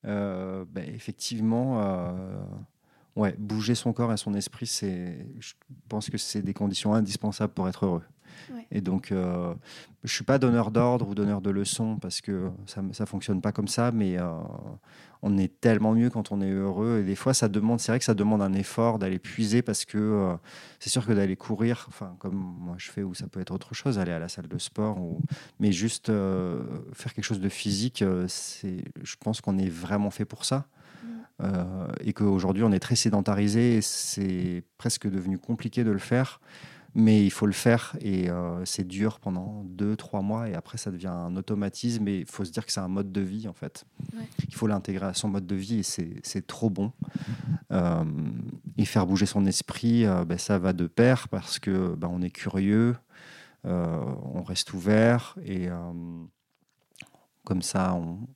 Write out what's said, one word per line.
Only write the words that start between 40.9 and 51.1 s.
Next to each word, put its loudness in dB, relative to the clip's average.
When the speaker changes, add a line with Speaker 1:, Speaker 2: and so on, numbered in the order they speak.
Speaker 1:
devient -6
un -4
automatisme -2
et 0
il -6
faut -6
se -10
dire -6
que -8
c'est -2
un -4
mode -2
de 0
vie -4
en -10
fait. -12
Speaker 2:
Ouais. -8
Speaker 1:
Il -12
faut -2
l'intégrer 0
à -2
son -2
mode -2
de -2
vie -2
et 0
c'est, -6
c'est -6
trop 0
bon. -2
Euh, 2
et 4
faire 4
bouger 4
son 2
esprit, 2
euh, 4
ben, -2
ça 2
va 2
de 0
pair 6